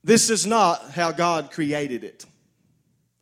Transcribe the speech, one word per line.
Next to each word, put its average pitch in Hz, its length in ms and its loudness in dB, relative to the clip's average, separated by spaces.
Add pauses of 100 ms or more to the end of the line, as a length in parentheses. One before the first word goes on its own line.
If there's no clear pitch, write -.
This 220 260 4
is 196 160 0
not 196 460 2
how 165 220 -2
God 165 400 -2
created 147 500 -4
it. - 240 -18 (960)